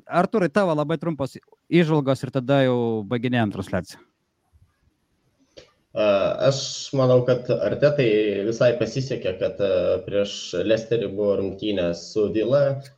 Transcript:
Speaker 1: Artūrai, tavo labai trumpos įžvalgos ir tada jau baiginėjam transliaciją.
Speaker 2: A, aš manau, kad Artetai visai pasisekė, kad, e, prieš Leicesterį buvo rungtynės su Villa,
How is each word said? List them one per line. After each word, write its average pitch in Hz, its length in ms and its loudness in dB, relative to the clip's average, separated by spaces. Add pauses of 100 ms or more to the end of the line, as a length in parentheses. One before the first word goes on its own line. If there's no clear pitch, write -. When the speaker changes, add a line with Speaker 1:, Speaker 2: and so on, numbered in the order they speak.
Speaker 1:
Artūrai, 180 440 0
tavo 185 260 2
labai 151 240 -2
trumpos 139 340 -6 (300)
įžvalgos 151 580 2
ir - 80 -6
tada 139 320 2
jau 127 140 2 (260)
baiginėjam 117 520 0
transliaciją. 95 440 -6 (2000)
Speaker 2:
A, 107 100 0 (380)
aš 131 180 2 (300)
manau, 127 320 4
kad 123 260 0
Artetai 127 580 2 (360)
visai 113 320 2
pasisekė, 113 600 -4
kad, 92 240 -4
e, 92 420 2
prieš 101 360 -4 (140)
Leicesterį 101 600 0
buvo 101 280 0
rungtynės 95 680 -4
su 107 220 0
Villa, 110 340 2 (340)